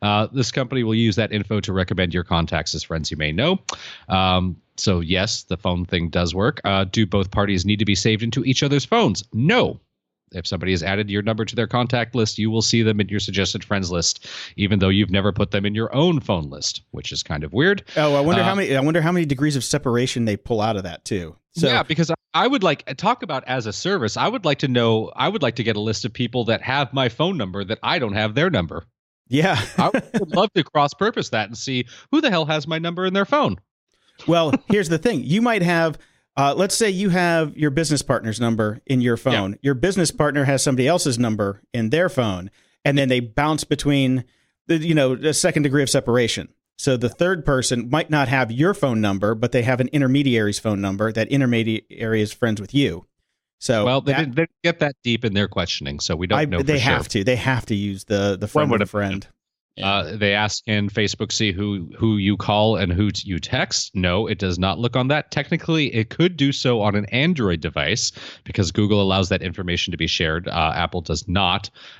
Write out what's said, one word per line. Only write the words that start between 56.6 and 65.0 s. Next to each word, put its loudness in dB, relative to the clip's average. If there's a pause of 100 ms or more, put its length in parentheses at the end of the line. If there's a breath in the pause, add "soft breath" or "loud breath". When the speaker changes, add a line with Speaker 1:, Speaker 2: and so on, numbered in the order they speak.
Speaker 2:
they 0
Speaker 1:
for 2
Speaker 2:
have 0
Speaker 1:
sure. -10
Speaker 2:
to. 0
They 2
have -2
to -2
use -4
the, 0
the -4
Speaker 1:
One -12
Speaker 2:
friend 2
Speaker 1:
would 2
Speaker 2:
of -
a 2
Speaker 1:
have -20
Speaker 2:
friend. -4 (500)
Yeah. -4
Speaker 1:
Uh, -2
they 2
ask, -2
"Can 0
Facebook -2
see 0
who, -4
who 2
you 2
call 2
and -2
who 2
t-, -6
you -6
text?" -4
No, 0
it -4
does -2
not 0
look -2
on 0